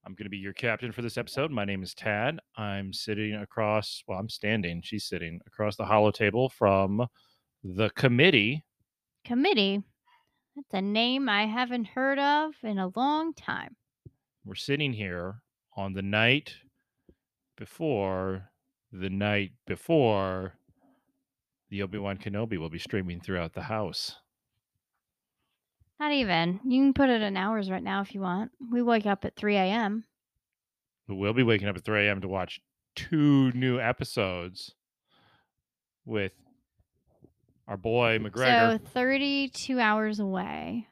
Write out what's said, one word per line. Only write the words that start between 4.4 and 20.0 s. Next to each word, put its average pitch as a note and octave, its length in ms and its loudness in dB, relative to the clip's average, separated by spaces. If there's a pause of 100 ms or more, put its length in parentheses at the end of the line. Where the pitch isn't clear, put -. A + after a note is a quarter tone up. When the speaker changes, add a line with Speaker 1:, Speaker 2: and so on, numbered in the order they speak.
Speaker 1:
she's G#2+ 220 -8
sitting E2+ 420 -8
across G#2+ 300 -4
the G#2+ 80 -6
hollow G#2 260 6
table A2+ 380 2
from G2+ 600 2 (540)
the G2+ 280 -2
committee. C3 760 4 (600)
Speaker 2:
Committee? A#3+ 560 2 (760)
That's C#4 160 -14
a F#3+ 80 -2
name A#3 480 0
I G#3 160 2
haven't A#3+ 440 -4
heard C4+ 300 -2
of D4+ 440 2
in G#3+ 160 -2
a F#3 180 -2
long D4+ 380 0
time. - 420 -8 (680)
Speaker 1:
We're G2+ 80 -12
sitting C#3+ 400 -2
here F#2+ 480 -6 (340)
on G2 160 -6
the F#2+ 80 -4
night A2+ 540 2 (1040)
before, F#2+ 920 -2 (420)
the F#2+ 200 -6
night G2+ 420 0 (140)
before G2 880 2 (1120)